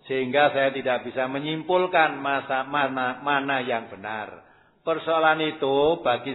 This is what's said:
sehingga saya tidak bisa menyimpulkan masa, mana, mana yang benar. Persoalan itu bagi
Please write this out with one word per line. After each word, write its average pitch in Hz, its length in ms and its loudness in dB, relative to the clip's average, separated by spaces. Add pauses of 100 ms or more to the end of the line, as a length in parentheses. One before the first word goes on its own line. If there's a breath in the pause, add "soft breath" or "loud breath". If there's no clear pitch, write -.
(100)
sehingga 135 400 2
saya 135 240 0
tidak 123 320 -2
bisa 131 240 -4
menyimpulkan 156 880 0
masa, 135 480 -2
mana, 131 560 -2
mana 139 400 0
yang 117 240 -4
benar. 101 640 -12 (320 soft breath)
Persoalan 160 640 2
itu 151 560 2
bagi 123 320 0